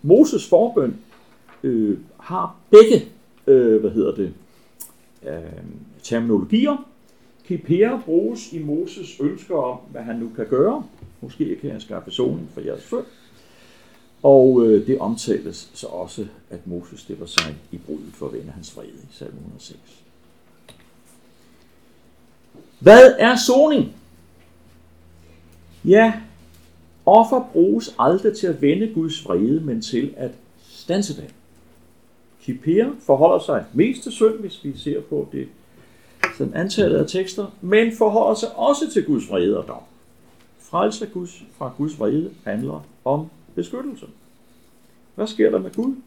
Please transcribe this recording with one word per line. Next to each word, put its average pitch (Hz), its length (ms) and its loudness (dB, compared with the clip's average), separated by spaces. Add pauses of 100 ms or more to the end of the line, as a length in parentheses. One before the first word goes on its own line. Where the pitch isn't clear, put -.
Moses 220 460 4
forbøn, 170 500 2 (640)
øh, 110 360 -2 (200)
har 180 380 -8 (140)
begge, 220 380 8 (380)
øh, 120 340 4
hvad 98 100 -4
hedder 98 240 -4
det, 90 200 -8 (880)
øh, 82 200 -12 (600)
terminologier. 226 840 0 (580)
Kippere 196 600 0
bruges 202 480 -2
i 170 60 -10
Moses 160 640 -8
ønsker - 360 -6
om, 127 220 -4 (120)
hvad 120 120 -14
han 117 140 -10
nu 113 200 -10
kan 113 100 -8
gøre. 190 400 -2 (340)
Måske - 400 -8
kan 139 100 -10
jeg 110 120 -14
skaffe - 280 -14
soning 156 440 -4
for - 60 -14
jeres - 220 -10
synd. 247 220 -10 (1160)
Og, 131 440 6
øh, 107 200 4
det 131 120 0
omtales - 760 -6
så - 120 -16
også, 90 400 -12 (240)
at 87 160 -18
Moses 87 340 -14
stiller 101 260 -16
sig 76 300 -4 (160)
i 87 60 -16
bruddet 76 360 -14
for 76 120 -12
at 62 60 -10
vende 58 200 -14
hans 85 240 -20
vrede 55 120 -18
i - 240 -20
salme - 220 -18
hundrede - 220 -18
og - 60 -20
seks. - 400 -20 (2750)
Hvad 247 400 12
er 240 180 4
soning? 269 580 2 (1900)
Ja, 214 280 6 (960)
offer 226 460 4
bruges 202 460 0
aldrig 185 380 2
til - 100 -4
at 156 160 -2
vende 196 320 0
Guds 160 300 -6
vrede, 110 360 0
men 123 220 -6
til 131 340 -6
at 131 140 -8 (320)
standse - 540 -6
den. 76 140 -18 (1120)
Kippere 220 580 -2
forholder 165 440 2
sig 131 280 -4
mest 226 300 -2
til 254 100 -12
synd, 220 220 2
hvis 208 300 -14
vi 139 120 -10
ser - 240 -8
på 143 320 -8
det, 135 160 -10 (880)
sådan - 160 -6
antallet 180 440 -2
af 151 100 0
tekster, 190 380 -8 (140)
men 220 360 0
forholder 220 380 2
sig 220 220 -10
også - 340 -2
til 170 140 -2
Guds 113 260 -4
vrede 90 280 0
og 82 100 -10
dom. - 140 -16 (760)
Frelse 208 480 -4
af - 60 -18
Guds, 175 300 -12 (160)
fra 127 180 -10
Guds 151 220 -6
vrede 131 320 -2 (140)
handler 135 420 -10 (180)
om 147 240 -4 (260)
beskyttelse. 247 520 -10 (1080)
Hvad 214 120 -6
sker - 240 0
der - 80 -2
med 185 120 -8
Gud? 262 240 -6 (120)